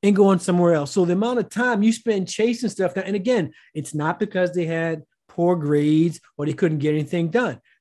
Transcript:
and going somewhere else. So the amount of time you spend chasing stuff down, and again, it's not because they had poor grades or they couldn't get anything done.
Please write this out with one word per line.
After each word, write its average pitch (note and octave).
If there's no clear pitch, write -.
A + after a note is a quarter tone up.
and G3+
going G3
somewhere F3
else. C#3+
So F#3
the F3
amount A#3
of G#3
time A#3
you A3
spend G#3
chasing A#3
stuff F3+
down, F#3+
and G3
again, G3
it's D#3
not D#3
because F#3
they F3
had E3
poor F3
grades D3+
or D3
they D3+
couldn't D#3
get D3+
anything D#3
done. F#3